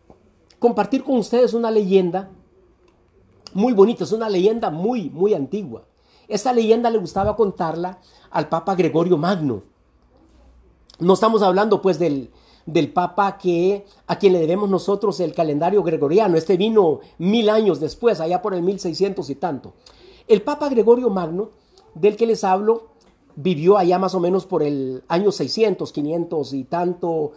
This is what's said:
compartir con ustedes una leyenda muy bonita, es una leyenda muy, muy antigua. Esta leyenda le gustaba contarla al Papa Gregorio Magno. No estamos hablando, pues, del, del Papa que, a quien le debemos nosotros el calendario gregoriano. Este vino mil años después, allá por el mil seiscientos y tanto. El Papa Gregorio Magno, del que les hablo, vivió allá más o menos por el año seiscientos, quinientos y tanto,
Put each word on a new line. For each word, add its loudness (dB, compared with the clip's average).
compartir 0
con -2
ustedes 2
una -2
leyenda 0
muy 0
bonita, 4
es -4
una -2
leyenda 0
muy, -4
muy 0
antigua. -6
Esta -2
leyenda 2
le 0
gustaba -2
contarla -4
al -4
Papa -2
Gregorio 2
Magno. -2
No 4
estamos 2
hablando, 2
pues, 0
del, -2
del -2
Papa -2
que, -2
a -4
quien 4
le 2
debemos 0
nosotros -2
el -4
calendario 0
gregoriano. 2
Este 2
vino 2
mil 2
años 2
después, -2
allá -2
por -4
el -4
mil -2
seiscientos -4
y -8
tanto. -8
El 4
Papa -4
Gregorio 2
Magno, -4
del 0
que 0
les -2
hablo, 0
vivió 2
allá 2
más -2
o -2
menos 0
por -2
el -4
año 2
seiscientos, -2
quinientos -4
y -6
tanto, -4